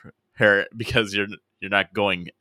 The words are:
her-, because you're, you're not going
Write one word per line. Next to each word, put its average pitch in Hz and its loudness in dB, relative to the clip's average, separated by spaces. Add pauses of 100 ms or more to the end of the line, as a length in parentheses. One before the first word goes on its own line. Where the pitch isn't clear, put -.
(340)
her-, 101 4 (100)
because 110 -2
you're, 101 -2 (340)
you're 98 -10
not 98 0
going 95 -2 (140)